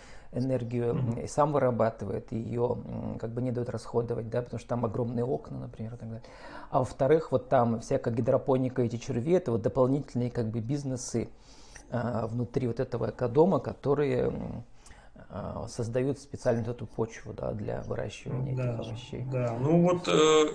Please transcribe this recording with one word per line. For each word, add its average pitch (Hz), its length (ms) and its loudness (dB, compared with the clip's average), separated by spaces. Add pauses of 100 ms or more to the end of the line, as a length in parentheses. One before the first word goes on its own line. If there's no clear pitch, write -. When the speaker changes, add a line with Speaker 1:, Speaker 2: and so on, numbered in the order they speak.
(340)
Speaker 1:
энергию, 120 580 0
Speaker 2:
Мгм. 120 260 0
Speaker 1:
м, - 20 -6
и - 80 -6
сам 147 260 2
вырабатывает, 113 800 0
и 117 40 -2
ее, 120 360 0 (120)
м, 113 340 -6
как 117 140 -6
бы 120 80 -4
не 127 100 0
дает 120 180 -2
расходовать, 117 600 -2
да, 123 120 -2
потому 120 180 -6
что - 100 -12
там 120 160 0
огромные 117 400 -2
окна, 139 340 -4
например, 120 360 -10
и - 20 -12
так 113 120 -10
далее. 113 140 -10 (480)
А 139 80 4
во-вторых, 143 520 4
вот - 180 0
там 117 320 4
всякая - 320 0
гидропоника, 127 680 2
эти 117 160 0
черви, 120 360 0
это 180 180 2
вот 113 100 2
дополнительные 127 680 2
как 117 200 -2
бы 117 80 -2
бизнесы, 127 680 -2 (640)
а, 113 360 -2
внутри 120 400 -2
вот 113 120 -2
этого 117 320 -2
экодома, 143 480 4
которые, 135 680 2
м, - 360 -6 (640)
а, 92 400 -8
создают 127 500 -2
специально 117 440 -2
вот 117 120 -6
эту 113 120 -10
почву, - 460 -6
да, - 200 -6
для 110 300 -6
выращивания 131 720 -6
Speaker 2:
Да, - 0 -
Speaker 1:
этих 123 240 -2
овощей. 117 520 -8
Speaker 2:
да. 120 280 -2
Ну 156 220 6
вот, 175 260 4
э, 156 480 8